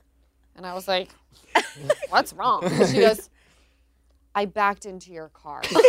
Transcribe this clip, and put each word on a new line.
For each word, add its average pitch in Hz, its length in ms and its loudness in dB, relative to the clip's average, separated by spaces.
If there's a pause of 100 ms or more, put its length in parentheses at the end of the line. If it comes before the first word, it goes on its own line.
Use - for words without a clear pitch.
(560)
And 185 100 -18
I 180 80 -12
was 185 140 -10
like, 185 220 -4 (1000)
"What's 220 240 0
wrong?" 190 300 -2
And 185 260 0
she 139 120 0
goes, 214 280 2 (1040)
"I 202 100 0
backed 202 400 -4
into 185 260 -18
your 160 180 -18
car." 143 320 -18 (280)